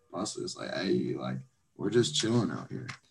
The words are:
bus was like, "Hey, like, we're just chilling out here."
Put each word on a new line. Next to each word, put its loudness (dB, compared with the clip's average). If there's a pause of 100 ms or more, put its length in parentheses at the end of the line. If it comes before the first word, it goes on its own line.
(120)
bus -4
was -6
like, -6
"Hey, 2
like, -4 (380)
we're -2
just 4
chilling 4
out -6
here." -8 (240)